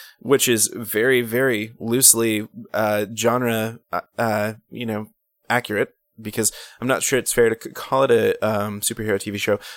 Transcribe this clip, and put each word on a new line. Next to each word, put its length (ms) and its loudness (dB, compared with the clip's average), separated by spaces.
which 280 2
is 260 2
very, 460 0
very 580 0
loosely, 680 2
uh, 320 2
genre, 640 0
uh, 80 -4
uh, 340 0
you 160 -10
know, 220 -6
accurate. 420 0
Because 320 -2
I'm 80 -4
not 140 0
sure 160 0
it's 160 -2
fair 160 6
to 120 -2
c-, 100 -12
call 320 0
it 60 2
a, 320 4
um, 380 -2
superhero 400 -2
T 100 -8
V 60 -4
show. 220 0